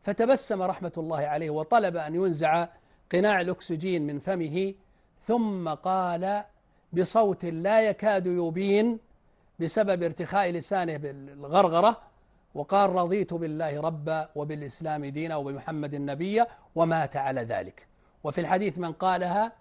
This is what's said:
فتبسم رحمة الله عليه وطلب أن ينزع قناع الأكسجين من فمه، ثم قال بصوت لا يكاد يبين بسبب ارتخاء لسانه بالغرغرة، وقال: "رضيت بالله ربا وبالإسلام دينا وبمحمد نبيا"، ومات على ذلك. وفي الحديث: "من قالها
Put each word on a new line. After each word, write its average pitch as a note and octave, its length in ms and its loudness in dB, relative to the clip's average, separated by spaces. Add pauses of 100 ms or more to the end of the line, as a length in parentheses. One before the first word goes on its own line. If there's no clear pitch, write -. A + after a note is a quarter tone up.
فتبسم A3+ 600 2
رحمة F#3 360 -4
الله D#3+ 200 -4
عليه D3+ 320 -2
وطلب E3+ 460 2
أن D#3 180 -4
ينزع E3+ 540 2 (440)
قناع G3 280 4
الأكسجين F3 680 -2
من C#3+ 120 -4
فمه، F3+ 560 -2 (460)
ثم G#3+ 480 0
قال F#3 760 -2 (480)
بصوت F#3 520 2
لا F3 360 2
يكاد G3+ 460 2
يبين G3 720 2 (640)
بسبب F#3 420 0
ارتخاء F3 480 0
لسانه E3+ 460 -2
بالغرغرة، D3 1040 2 (540)
وقال: G3 360 2
"رضيت F3+ 440 0
بالله D#3 460 -4
ربا D#3 540 -4
وبالإسلام D3 720 -6
دينا D#3 300 -6
وبمحمد C#3+ 580 -6
نبيا"، D#3+ 520 0 (280)
ومات E3 420 2
على C3+ 240 -2
ذلك. G2+ 500 -6 (340)
وفي D3+ 160 -2
الحديث: F3+ 380 0
"من E3+ 140 -6
قالها F#3 680 0